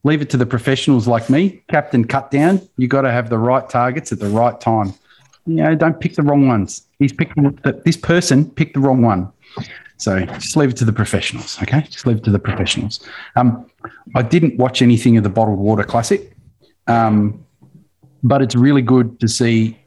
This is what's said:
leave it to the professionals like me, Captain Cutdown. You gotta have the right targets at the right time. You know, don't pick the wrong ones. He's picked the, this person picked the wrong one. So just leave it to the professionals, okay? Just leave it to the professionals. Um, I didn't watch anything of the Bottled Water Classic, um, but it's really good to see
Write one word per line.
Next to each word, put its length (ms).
leave 160
it 120
to 60
the 100
professionals 600
like 220
me, 400
Captain 380
Cutdown. 600
You 100
gotta 240
have 180
the 80
right 320
targets 420
at 80
the 100
right 300
time. 360
You 120
know, 180
don't 240
pick 160
the 80
wrong 240
ones. 400
He's 160
picked 220
the, 500
this 120
person 520
picked 240
the 60
wrong 240
one. 280
So 280
just 320
leave 140
it 60
to 80
the 80
professionals, 680
okay? 200
Just 260
leave 100
it 60
to 80
the 80
professionals. 680
Um, 340
I 80
didn't 340
watch 240
anything 360
of 60
the 60
Bottled 300
Water 240
Classic, 520
um, 580
but 180
it's 140
really 260
good 380
to 80
see 600